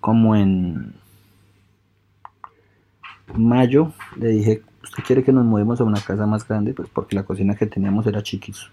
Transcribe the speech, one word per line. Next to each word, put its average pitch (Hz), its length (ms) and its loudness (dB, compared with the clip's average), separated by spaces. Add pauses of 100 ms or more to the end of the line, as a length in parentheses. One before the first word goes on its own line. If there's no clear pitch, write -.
como 110 360 4
en 92 580 0 (2500)
mayo, 127 560 4 (240)
le 117 120 -2
dije, 107 340 2 (200)
"¿Usted - 220 -14
quiere 127 200 2
que 131 80 4
nos 127 120 4
mudemos 113 360 2
a 123 40 2
una 107 160 0
casa 104 260 -4
más 107 200 -2
grande?". 107 280 -4
Pues - 140 -12
porque - 280 -6
la 98 80 -2
cocina 98 300 -2
que 107 120 -2
teníamos 101 400 -2
era 101 160 -2
chiquis. - 500 -12